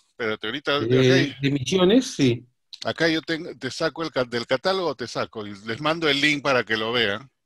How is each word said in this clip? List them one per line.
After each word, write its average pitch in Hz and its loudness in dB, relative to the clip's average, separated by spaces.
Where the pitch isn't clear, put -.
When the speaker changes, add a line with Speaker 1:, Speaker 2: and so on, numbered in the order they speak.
Speaker 1:
Espérate, 110 -6
ahorita, 143 -2
Speaker 2:
Eh, 147 -2
Speaker 1:
acá 127 4
hay 135 2
Speaker 2:
de 139 0
Misiones, 185 2
sí. 120 0
Speaker 1:
acá 160 0
yo 160 0
tengo, 160 -8
te 127 -8
saco 160 -4
el 160 -6
ca-, 127 -2
del 120 -4
catálogo, 175 -2
te 123 -8
saco, 110 -8
y 104 -12
les 113 -8
mando 160 0
el 139 0
link 147 2
para 127 2
que 113 0
lo 110 -2
vean. 117 -2